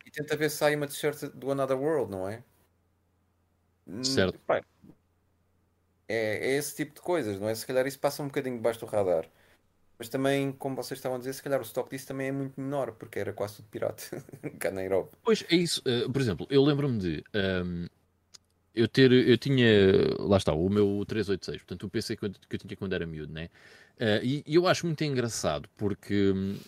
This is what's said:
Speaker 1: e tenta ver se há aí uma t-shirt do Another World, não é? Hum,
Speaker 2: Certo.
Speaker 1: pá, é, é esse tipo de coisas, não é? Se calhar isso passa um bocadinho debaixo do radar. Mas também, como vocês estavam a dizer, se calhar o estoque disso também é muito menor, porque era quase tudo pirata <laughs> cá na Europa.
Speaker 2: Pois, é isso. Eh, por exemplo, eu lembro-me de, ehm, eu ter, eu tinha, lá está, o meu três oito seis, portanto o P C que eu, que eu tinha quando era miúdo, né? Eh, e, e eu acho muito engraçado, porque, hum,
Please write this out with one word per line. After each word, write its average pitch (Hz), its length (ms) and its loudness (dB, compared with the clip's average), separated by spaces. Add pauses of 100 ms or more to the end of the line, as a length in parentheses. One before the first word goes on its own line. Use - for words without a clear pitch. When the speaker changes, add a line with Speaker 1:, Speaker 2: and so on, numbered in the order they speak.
Speaker 1:
e - 60 -20
tenta 151 260 -4
ver 147 140 0
se 151 120 -2
há 147 40 4
aí 147 80 4
uma 147 120 -4
t-shirt 147 360 -4 (120)
do 131 160 -6
Another 135 280 0
World, 139 320 -2
não 95 180 -6
é? 117 140 -12 (1400)
Hum, 120 400 0
Speaker 2:
Certo. 90 180 -4
Speaker 1:
pá, - 160 0 (1500)
é, 107 80 -4 (380)
é 139 40 0
esse 143 180 -6
tipo 147 200 -8
de - 60 -20
coisas, 113 380 -2
não 107 100 -2
é? 113 60 -2
Se 113 100 -10
calhar 131 220 0
isso 135 120 -8
passa 143 240 -2
um 139 40 -4
bocadinho 131 300 -4
debaixo 113 220 -2
do 117 60 -10
radar. 92 440 2 (680)
Mas 110 100 -12
também, 139 440 0
como 135 220 -8
vocês 127 240 -8
estavam 127 180 -6
a - 20 -10
dizer, 131 140 -8
se 135 100 -14
calhar 139 160 0
o 117 40 -4
estoque - 280 -6
disso 135 160 -10
também 135 220 -6
é 135 40 -4
muito 139 280 -6
menor, 135 320 -4
porque - 260 -10
era 101 140 -4
quase 107 240 -8
tudo - 120 -20
pirata - 340 -6 (300)
<laughs> - 260 -14
cá - 120 -2
na 95 120 -6
Europa. 92 400 -2
Speaker 2:
Pois, 226 260 2
é 170 60 4
isso. 175 300 0
Eh, 120 260 0
por 135 100 0
exemplo, 104 280 -2
eu 135 140 6
lembro-me 143 340 2
de, 87 260 -2 (100)
ehm, 90 520 -2 (920)
eu 113 120 4
ter, 131 240 6
eu 123 260 8
tinha, 127 300 4 (520)
lá 95 180 4
está, 82 160 2
o 85 160 2
meu 101 380 2
três 101 220 -4
oito 95 160 -2
seis, 78 140 -8
portanto - 260 -12
o 98 40 -10
P 113 120 -4
C 107 160 -6
que - 80 -8
eu, 101 60 -4
que - 240 -12
eu 98 40 -10
tinha - 180 -14
quando 95 160 -4
era 87 140 -2
miúdo, 78 260 -10
né? 80 160 -10 (500)
Eh, 110 240 2
e, 135 240 -4
e 151 80 -2
eu 180 120 6
acho 170 200 0
muito 160 160 -2
engraçado, 117 760 -2
porque, 101 560 2
hum, 95 240 -4 (100)